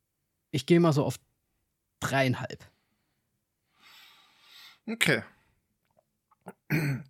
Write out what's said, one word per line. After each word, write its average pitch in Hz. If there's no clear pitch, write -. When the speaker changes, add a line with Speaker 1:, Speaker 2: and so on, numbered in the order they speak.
Speaker 1:
ich 139
gehe 170
mal 170
so 139
auf -
dreieinhalb. -
Speaker 2:
Okay. 156
<clears throat> 151